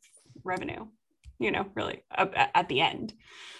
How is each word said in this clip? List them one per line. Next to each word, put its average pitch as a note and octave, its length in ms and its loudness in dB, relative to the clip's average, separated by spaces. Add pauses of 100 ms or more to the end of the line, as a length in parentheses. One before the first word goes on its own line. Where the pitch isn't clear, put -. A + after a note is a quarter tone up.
(440)
revenue, F#3 420 -4 (540)
you A3 100 2
know, G3 240 0
really, - 300 -4 (120)
uh, F#3+ 160 4
a-, - 240 4
at F3+ 120 4
the C3+ 120 2
end. - 340 0 (460)